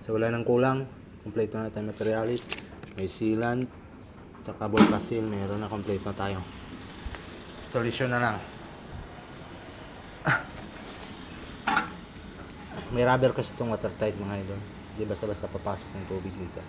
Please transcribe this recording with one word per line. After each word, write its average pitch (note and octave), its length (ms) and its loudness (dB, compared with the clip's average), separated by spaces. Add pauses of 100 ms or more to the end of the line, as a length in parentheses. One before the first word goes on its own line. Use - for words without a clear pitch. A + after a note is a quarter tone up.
So, A2 100 2
wala A2+ 140 6
nang A#2 180 2
kulang. C3 380 6 (400)
Kompleto A2 340 0
na A2 140 -2
tayo G#2+ 160 -2
materialis. A2 560 2 (500)
May F#2+ 160 -2
sealant, A#2 560 2 (800)
saka G#2+ 240 -4
Volcasil, A2 560 8
meron G2+ 340 0
na, G#2+ 120 -2
kompleto G2+ 360 0
na G2 80 -2
tayo. G2 240 0 (1300)
Installation A#2+ 480 2
na A#2+ 80 4
lang. A2 160 4 (1900)
Ah. - 160 6 (2500)
May A#2+ 160 6
rubber B2+ 300 8
kasi - 180 -2
itong A#2 200 0
water G#2 240 0
tight, G#2+ 200 2
mga G2+ 280 -2
idol. G2 160 -4 (340)
Hindi G#2+ 100 -2
basta-basta G#2 400 -2
papasok G2 480 -4
ng G2 160 -6
tubig F#2+ 240 -2
dito. F2 360 -8